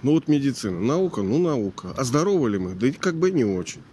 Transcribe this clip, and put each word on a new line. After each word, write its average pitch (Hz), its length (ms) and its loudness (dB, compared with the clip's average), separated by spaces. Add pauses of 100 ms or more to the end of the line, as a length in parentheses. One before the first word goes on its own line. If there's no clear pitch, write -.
Ну 139 100 2
вот 156 160 2
медицина, 135 520 0
наука, 147 420 0
ну 104 160 2
наука. 110 580 -2
А 131 80 -2
здоровы 147 460 2
ли 101 80 0
мы? 92 160 -4
Да 104 140 2
и 143 40 2
как 175 240 -2
бы 180 140 2
не 151 140 2
очень. 92 360 -2 (120)